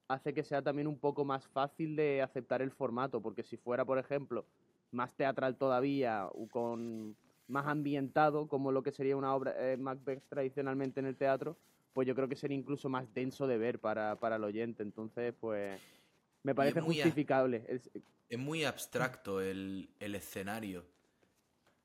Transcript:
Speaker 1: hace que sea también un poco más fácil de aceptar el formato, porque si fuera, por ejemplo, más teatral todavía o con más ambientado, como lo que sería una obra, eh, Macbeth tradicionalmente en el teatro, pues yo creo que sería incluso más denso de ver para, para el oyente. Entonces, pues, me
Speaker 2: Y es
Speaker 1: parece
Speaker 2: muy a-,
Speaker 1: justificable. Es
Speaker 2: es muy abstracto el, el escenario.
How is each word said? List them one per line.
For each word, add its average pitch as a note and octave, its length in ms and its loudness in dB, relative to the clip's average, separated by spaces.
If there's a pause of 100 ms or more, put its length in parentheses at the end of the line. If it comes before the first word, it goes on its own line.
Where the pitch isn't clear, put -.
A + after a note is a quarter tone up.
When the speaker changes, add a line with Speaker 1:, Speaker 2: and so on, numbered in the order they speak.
Speaker 1:
hace C3+ 260 -2
que D3 100 0
sea C#3+ 180 0
también D3 260 0
un D3+ 120 -4
poco C#3+ 260 2
más C3+ 220 -2
fácil D3+ 480 0
de C#3+ 260 4
aceptar B2+ 400 0
el C3 100 0
formato, B2+ 500 -2
porque A2 220 -6
si - 140 -10
fuera, A#2+ 260 0
por C3 140 2
ejemplo, C3 480 -2 (460)
más A#2+ 240 -4
teatral C3+ 420 2
todavía B2+ 680 2
o A2 200 -8
con A#2 680 -4 (300)
más C#3 200 -2
ambientado, D3 800 4
como C3+ 240 0
lo C3+ 120 4
que C#3 80 -2
sería C3+ 260 0
una C3+ 180 2
obra, C3 220 0
eh, B2+ 200 2
Macbeth C3+ 520 -6
tradicionalmente C3+ 680 -2
en C3+ 80 0
el C3 80 -4
teatro, C#3 420 0 (360)
pues C3 140 2
yo B2+ 80 2
creo C3 120 2
que B2+ 80 -2
sería C#3+ 220 -2
incluso C3+ 320 -4
más B2+ 240 -4
denso C3 340 -2
de B2 100 4
ver A#2 220 2
para, G#2+ 380 0
para A2+ 200 0
el G#2+ 60 0
oyente. A2 400 -2
Entonces, A2 560 -4
pues, G2+ 400 -4 (640)
me C3+ 80 0
Speaker 2:
Y - 0 -
es B2+ 40 2
Speaker 1:
parece C#3 260 4
Speaker 2:
muy D#3+ 200 2
a-, D3+ 40 4
Speaker 1:
justificable. C3 600 2
Es B2+ 220 -6 (380)
Speaker 2:
es A#2+ 120 -6
muy D3+ 240 -2
abstracto B2 800 -2
el, F#2+ 480 -4 (100)
el G2+ 160 -6
escenario. G2 680 -6 (1000)